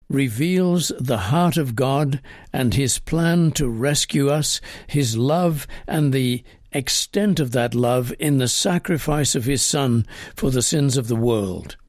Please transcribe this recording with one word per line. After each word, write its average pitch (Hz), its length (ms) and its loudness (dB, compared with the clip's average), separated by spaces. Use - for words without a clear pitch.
reveals 160 880 2
the 123 180 0
heart 151 400 2
of 131 180 -2
God 139 460 0
and 127 220 0
his 123 240 0
plan 165 540 2
to 135 180 0
rescue 139 600 0
us, 147 320 -2
his 127 280 0
love 151 520 0
and 147 260 2
the 123 320 0
extent 175 680 0
of 127 120 0
that 120 220 0
love 123 460 0
in 143 180 2
the 127 100 2
sacrifice 156 840 0
of 123 120 -2
his 135 140 0
Son 123 460 2
for - 160 0
the 127 100 2
sins 139 360 2
of 120 100 -2
the 120 80 0
world. 107 600 -2